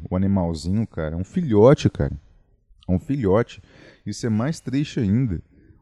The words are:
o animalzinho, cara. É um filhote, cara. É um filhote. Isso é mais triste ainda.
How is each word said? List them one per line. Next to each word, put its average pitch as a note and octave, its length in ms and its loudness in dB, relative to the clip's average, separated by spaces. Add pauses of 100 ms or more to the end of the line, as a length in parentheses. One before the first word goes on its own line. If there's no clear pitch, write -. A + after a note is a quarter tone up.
o F#2 60 -4
animalzinho, F#2 720 -2
cara. D#2+ 300 -6
É - 20 -6
um F#2 60 -6
filhote, B2+ 680 4
cara. - 260 -4 (720)
É F2+ 40 0
um F#2 80 2
filhote. A#2 600 0 (460)
Isso - 180 -10
é A#2+ 40 -2
mais A2+ 320 -2
triste C#3 400 -6
ainda. G#2 420 0 (400)